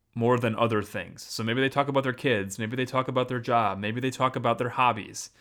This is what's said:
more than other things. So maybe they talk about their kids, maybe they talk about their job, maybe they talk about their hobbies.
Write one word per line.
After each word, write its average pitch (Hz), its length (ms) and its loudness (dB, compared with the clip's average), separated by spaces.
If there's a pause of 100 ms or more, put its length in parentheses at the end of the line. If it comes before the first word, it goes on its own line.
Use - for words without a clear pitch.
(140)
more 117 240 4
than 117 180 0
other 110 280 2
things. 87 400 -10
So - 200 -8
maybe 117 180 0
they 135 80 4
talk 139 180 2
about 139 160 2
their 127 100 -2
kids, 104 460 -2
maybe 113 160 -4
they 127 100 0
talk 127 220 -2
about 127 200 0
their 127 120 -2
job, 113 400 2
maybe 110 200 -2
they 131 120 -2
talk 127 240 0
about 117 240 0
their 123 100 0
hobbies. 107 600 0 (120)